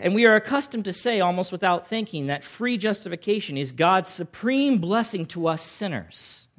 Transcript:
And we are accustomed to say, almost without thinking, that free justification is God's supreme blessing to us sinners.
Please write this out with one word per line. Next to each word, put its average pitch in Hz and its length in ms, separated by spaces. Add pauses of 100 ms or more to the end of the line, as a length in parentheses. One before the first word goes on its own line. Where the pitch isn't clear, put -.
And 185 160
we 233 100
are 220 80
accustomed 226 520
to 190 60
say, 226 280
almost 180 320
without 180 340
thinking, 185 400
that 143 160
free 240 340
justification 202 800
is 135 140
God's 175 400
supreme 262 680
blessing 185 480
to 170 200
us 160 160
sinners. - 840 (100)